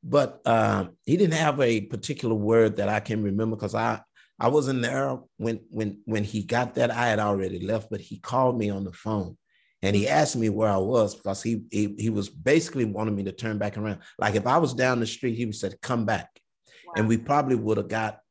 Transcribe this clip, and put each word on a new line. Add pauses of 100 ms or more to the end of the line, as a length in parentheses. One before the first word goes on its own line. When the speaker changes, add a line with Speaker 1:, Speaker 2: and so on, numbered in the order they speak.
Speaker 1:
But,
uh, (180)
he
didn't
have
a
particular
word
that
I
can
remember
'cause
I, (380)
I
wasn't
there (180)
when, (100)
when,
when
he
got
that.
I
had
already
left,
but
he
called
me
on
the
phone (460)
and
he
asked
me
where
I
was
because
he,
he,
he
was
basically
wanting
me
to
turn
back
around. (180)
Like,
if
I
was
down
the
street,
he
would
said,
"Come
back." (580)
Speaker 2:
Wow.
Speaker 1:
And
we
probably
would
have
got (120)